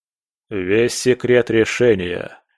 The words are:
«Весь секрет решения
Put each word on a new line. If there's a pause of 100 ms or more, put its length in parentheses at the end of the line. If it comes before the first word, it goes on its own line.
(500)
«Весь
секрет
решения (160)